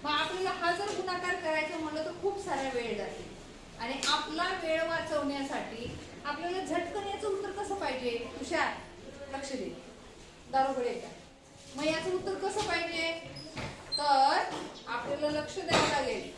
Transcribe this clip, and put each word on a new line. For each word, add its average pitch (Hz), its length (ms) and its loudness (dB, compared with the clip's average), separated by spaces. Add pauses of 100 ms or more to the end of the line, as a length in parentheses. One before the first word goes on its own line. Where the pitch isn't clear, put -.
मग 294 80 0
आपल्याला 330 380 2
हा 349 220 2
जर 403 240 2
गुणाकार 370 400 0
करायचा 311 420 0
म्हणलं 311 280 -2
तर 349 60 -4 (100)
खूप 403 240 0
सारा 269 280 0
वेळ 226 240 0
जाते - 320 -6 (500)
आणि 240 140 -4 (140)
आपला 302 420 2 (140)
वेळ 320 260 2
वाचवण्यासाठी 277 1000 -2 (340)
आपल्याला 339 400 -2
झटकन 339 420 0
याचं 403 200 -2
उत्तर 392 240 0
कसं 403 240 -2
पाहिजे? 254 420 0 (200)
हुशार, 277 360 0 (600)
लक्ष 269 180 -4
दे, 202 220 -4 (760)
दारोगडे 262 420 4
का? - 160 -6 (680)
मग 285 100 0
याचं 330 300 2
उत्तर 381 180 0
कसं 392 340 0
पाहिजे? 339 440 2 (840)
तर 277 520 8 (380)
आपल्याला 277 420 0 (100)
लक्ष - 200 -4
द्यावं 320 300 6
लागेल 254 480 2